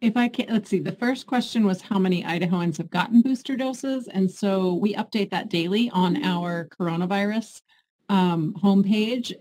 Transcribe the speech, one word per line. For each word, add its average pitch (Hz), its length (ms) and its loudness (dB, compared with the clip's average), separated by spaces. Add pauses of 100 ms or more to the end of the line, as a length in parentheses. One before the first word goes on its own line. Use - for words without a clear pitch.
if 226 160 2
I 240 100 4
can, 240 220 -4
let's 214 200 0
see, 185 100 2
the 165 120 -4
first 254 340 -2
question 240 400 0
was 185 160 2
how 202 160 -2
many 185 260 2
Idahoans 175 540 0
have 170 120 -8
gotten 202 320 4
booster 262 340 0
doses. 262 520 -4
And 190 220 0
so 190 460 0
we 202 200 0
update 214 360 -4
that 190 180 -6
daily 185 420 0
on 180 320 0
our 175 440 -4 (100)
coronavirus, 196 840 -2 (480)
um, 175 520 2
homepage. 214 800 2